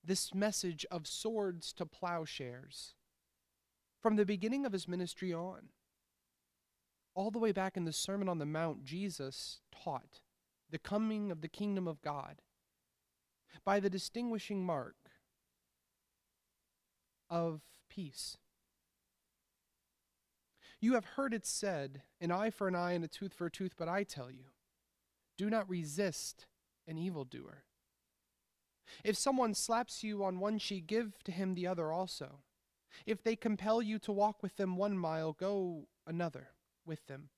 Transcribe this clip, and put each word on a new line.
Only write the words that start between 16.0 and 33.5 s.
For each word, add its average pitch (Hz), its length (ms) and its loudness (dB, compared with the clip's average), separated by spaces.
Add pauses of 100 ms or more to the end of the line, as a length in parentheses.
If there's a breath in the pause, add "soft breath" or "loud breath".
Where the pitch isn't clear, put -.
of 170 320 0 (260)
peace. - 500 -8 (2500 loud breath)
"You 233 140 8
have 226 100 6
heard 277 280 0
it 220 140 -2
said, 143 580 -2 (140)
'An 170 140 2
eye 202 180 2
for 202 160 0
an 185 80 4
eye 175 200 2
and 170 100 2
a 156 40 -6
tooth - 240 -8
for - 140 -4
a 165 60 -4
tooth,' 185 240 -4
but 165 120 -2
I 190 140 2
tell 131 300 -6
you, 131 200 -20 (840)
do 202 120 0
not 220 200 2
resist 175 800 -2 (400)
an 160 100 -6
evildoer. 139 680 -6 (1400 loud breath)
If 208 120 4
someone 254 380 4
slaps - 480 0
you 208 220 0
on 185 160 0
one 214 180 2
cheek, 190 280 -4
give 214 360 0
to 190 100 -6
him 190 220 0
the 180 120 -2
other 170 260 0
also. 147 520 -4 (640 loud breath)
If - 160 0
they 226 140 2
compel 214 440 4